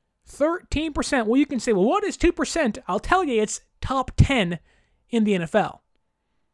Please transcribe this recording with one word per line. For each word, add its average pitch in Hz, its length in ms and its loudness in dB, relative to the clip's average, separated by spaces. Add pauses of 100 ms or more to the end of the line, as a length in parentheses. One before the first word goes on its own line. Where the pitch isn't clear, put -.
(260)
thirteen 311 680 -4
percent. 254 340 -2
Well, 247 100 4
you 294 80 4
can 254 140 -6
say, 226 140 0
"Well, 185 100 4
what 359 180 2
is 392 140 -4
two 339 160 2
percent?" 302 460 -2 (100)
I'll 220 120 -2
tell 370 220 2
you, 247 180 0
it's - 200 -4 (220)
top 262 340 -4
ten 180 420 2 (520)
in 226 140 2
the 208 100 2
N 175 80 0
F 165 120 -10
L. 190 280 0 (720)